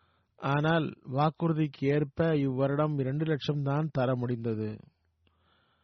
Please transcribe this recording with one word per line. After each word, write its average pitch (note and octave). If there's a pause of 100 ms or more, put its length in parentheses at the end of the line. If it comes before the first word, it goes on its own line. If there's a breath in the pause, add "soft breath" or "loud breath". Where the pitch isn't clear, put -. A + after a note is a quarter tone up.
(360)
ஆனால் D3 (160)
வாக்குறுதிக்கு D3+
ஏற்ப D3+
இவ்வருடம் C#3
இரண்டு C3+
லட்சம் D3
தான் C#3+
தர C3
முடிந்தது. A2+ (1040)